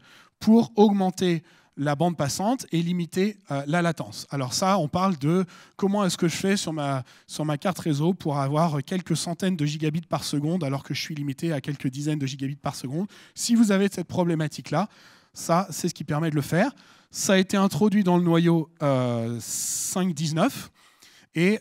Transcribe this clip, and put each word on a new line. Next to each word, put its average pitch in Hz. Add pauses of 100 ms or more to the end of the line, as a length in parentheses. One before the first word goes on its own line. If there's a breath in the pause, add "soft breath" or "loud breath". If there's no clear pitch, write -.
(380 soft breath)
pour 226
augmenter 190 (360 soft breath)
la 143
bande 170
passante 190
et 165
limiter, 180 (140)
euh, 139
la 175
latence. 160
Alors 131
ça, 190
on 151
parle 185
de 165 (320 loud breath)
comment 196
est-ce 175
que 175
je 156
fais 196
sur 170
ma, 139 (200 soft breath)
sur -
ma 151
carte -
réseau 156
pour 147
avoir 147
quelques 175
centaines 185
de 147
gigabits 156
par -
seconde 151
alors 139
que -
je 135
suis -
limité 143
à 135
quelques 147
dizaines 147
de 135
gigabits 135
par -
seconde. 151 (260 loud breath)
Si -
vous 220
avez 196
cette -
problématique-là, 160 (440 soft breath)
ça, 180
c'est -
ce 170
qui -
permet 156
de 147
le 147
faire. 202 (360 soft breath)
Ça -
a -
été 185
introduit 196
dans 180
le 175
noyau, 165 (140)
euh, 120
cinq -
dix-neuf 160 (640 soft breath)
et, 190